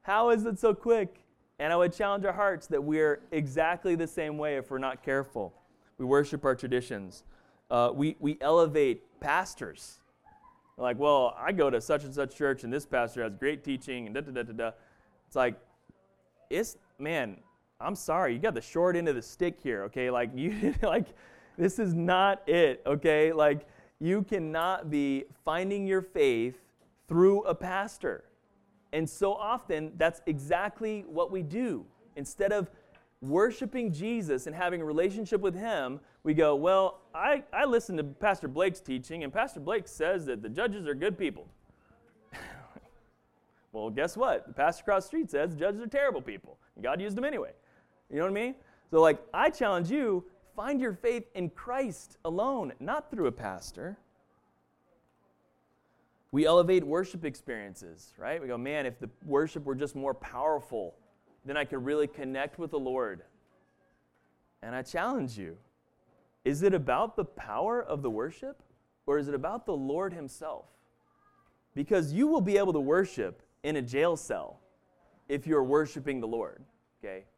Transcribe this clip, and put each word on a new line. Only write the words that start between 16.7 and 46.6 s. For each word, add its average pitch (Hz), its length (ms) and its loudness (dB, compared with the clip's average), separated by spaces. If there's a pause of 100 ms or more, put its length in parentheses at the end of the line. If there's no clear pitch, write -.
man, 135 400 -4 (420)
I'm 175 160 -4
sorry, 160 380 0
you 120 60 -2
got 190 160 0
the 113 60 -4
short 175 340 2
end 170 120 0
of 139 80 2
the 117 60 -4
stick - 400 -4
here, 107 220 -2
okay? 123 260 -2
Like, 123 220 0
<laughs> 131 40 -12
you, 214 460 0
like, 196 240 2 (520)
this 185 200 0
is 190 160 0
not 185 540 2
it, 151 380 6
okay? 151 480 4
Like, 151 340 4 (320)
you 190 240 0
cannot 165 640 -2
be 139 360 0 (180)
finding 190 420 -2
your 190 160 2
faith 127 560 2 (500)
through 196 360 6
a 170 100 0
pastor. 185 720 -4 (680)
And 160 160 0
so 196 260 0
often, 202 640 -4
that's 165 280 2
exactly 190 840 -2
what 165 220 -2
we 190 140 -4
do. 180 420 -4 (300)
Instead 196 360 -2
of 202 200 0 (500)
worshiping 208 720 0
Jesus 165 560 -2
and 151 80 -10
having 175 260 -2
a 156 40 -6
relationship 190 560 0
with 190 120 0
him, 170 460 -4 (240)
we 156 100 2
go, 151 220 6
"Well, 185 460 2 (120)
I, 254 300 0 (100)
I 254 120 2
listened 226 340 0
to 147 40 -2
Pastor 185 440 -2
Blake's 175 320 0
teaching, 143 440 -8
and 135 80 -8
Pastor 214 280 -4
Blake 185 280 -4
says 170 380 -2
that 120 160 -4
the 110 80 -8
judges 196 380 -4
are 143 80 -2
good 175 240 -4
people." 147 280 -6 (880)
<laughs> - 60 -14 (1300)
Well, 110 200 -6
guess 151 260 -2
what? 247 300 0
The 139 60 -18
pastor 156 280 0
across 196 220 2
the - 60 -14
street 311 200 -4
says 151 220 0
the 147 80 -8
judges 202 220 -2
are 233 60 -10
terrible 254 360 0
people, 95 340 -14 (160)